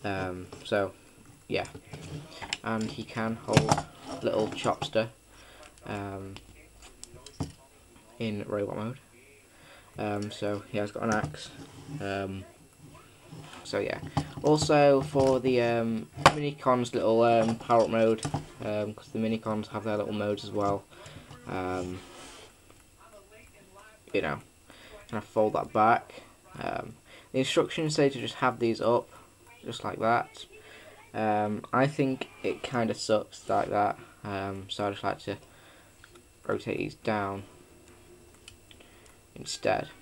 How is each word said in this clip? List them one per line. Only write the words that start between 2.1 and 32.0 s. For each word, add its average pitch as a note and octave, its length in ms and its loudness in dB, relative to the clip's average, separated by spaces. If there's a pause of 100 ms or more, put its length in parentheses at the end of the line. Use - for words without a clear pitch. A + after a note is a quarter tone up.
And A2+ 200 -2
he A2 200 -6
can A2+ 340 -4
hold - 480 2 (360)
little G#2+ 280 0
Chopster, - 600 -2 (800)
um, G2 480 -8 (1800)
in G#2+ 280 -2
robot G2+ 300 -2
mode. A#2 220 -6 (1000)
Um, G#2 320 -4
so, G#2 320 -4 (100)
yeah, G#2+ 100 -2
he's G#2 100 -4
got - 120 -8
an A2 120 2
axe. - 340 -4 (500)
Um, G2 460 -4 (1160)
so, - 160 -2
yeah. - 200 -2 (440)
Also, D3 580 8
for C3+ 380 4
the, B2 220 4
um, A#2 460 2 (280)
Minicon's C3+ 580 0
little, A2+ 300 4
um, A2+ 320 6
power-up A2+ 340 4
mode, A2+ 320 4 (420)
um, G#2+ 300 -2
'cause - 160 -16
the A2+ 100 -4
Minicons A2 480 -2
have A2 160 -6
their G#2+ 140 0
little G#2 160 -2
modes G#2 300 0
as G2+ 80 -10
well. G2+ 320 2 (640)
Um, F#2 520 -4 (2250)
you G2 80 2
know, D2 180 -4 (680)
kind A2+ 80 -6
of G#2 80 -8
fold G#2+ 280 2
that - 200 -2
back. G#2+ 400 4 (440)
Um, - 380 -6 (360)
the C3 80 0
instructions D#3 560 0
say C#3+ 140 6
to C3+ 100 -4
just A#2 160 -6
have B2 240 0
these A#2 200 2
up, - 300 2 (560)
just - 180 -8
like F#2+ 160 -6
that. - 460 0 (680)
Um, G#2+ 600 0
I C3 140 6
think C3+ 420 0 (140)